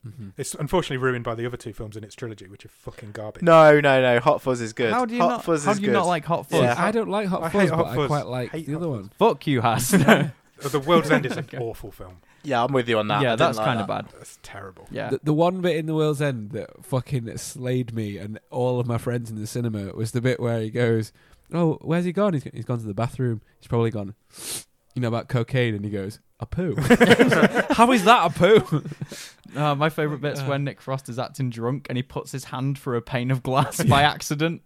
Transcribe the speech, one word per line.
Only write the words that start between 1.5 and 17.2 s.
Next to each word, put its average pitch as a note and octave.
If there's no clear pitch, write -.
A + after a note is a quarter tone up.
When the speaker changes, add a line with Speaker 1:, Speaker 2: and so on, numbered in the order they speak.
Speaker 2:
two A2
films G#2+
in G#2+
its G2+
trilogy, G#2+
which F#2+
are G#2+
fucking -
garbage. G#2+
Speaker 3:
No, D#3
no, C#3
no. B2
Hot B2+
Fuzz B2+
is A2
good. A#2
Speaker 4:
How B3
do A3+
you B3
Speaker 3:
Hot F3
Speaker 4:
not, -
Speaker 3:
Fuzz D#3+
Speaker 4:
how F#3+
Speaker 3:
is G#3
Speaker 4:
do G3
you G#3
Speaker 3:
good. B2
Speaker 4:
not A#2+
like F3
Hot D#3+
Fuzz? D#3+
Speaker 3:
Yeah. A#2+
Speaker 1:
I G3
don't G#3+
like G3+
Hot F#3
Speaker 2:
I E3
Speaker 1:
Fuzz, G3+
Speaker 2:
hate F3+
Speaker 1:
but D#3+
Speaker 2:
Hot E3
Speaker 1:
I G#2+
Speaker 2:
Fuzz. C#3
Speaker 1:
quite C#3+
like B2
Speaker 2:
Hate E3
Speaker 1:
the C#3
Speaker 2:
Hot D#3+
Speaker 1:
other E3+
Speaker 2:
Fuzz. B2
Speaker 1:
one. G2
Speaker 4:
Fuck E3+
you, C3
Haas. A2+
<laughs> E3
Speaker 2:
Uh, C#3+
The C#3+
World's D#3
End D3+
is A#2+
an -
Speaker 4:
<laughs> C3+
Okay. C3+
Speaker 2:
awful A2+
film. F#2
Speaker 3:
Yeah, A#2+
I'm C3
with B2
you A2+
on G#2+
that. G#2
I -
Speaker 4:
Yeah, B2
Speaker 3:
didn't A2+
Speaker 4:
that's D3
Speaker 3:
like A2
Speaker 4:
kinda A2
Speaker 3:
that. -
Speaker 4:
bad. -
Speaker 2:
That's -
terrible. G2
Speaker 4:
Yeah. A2
Speaker 1:
The, C3+
the D3+
one F3+
bit F3
in D#3+
The D#3+
World's D3+
End B2+
that -
fucking B2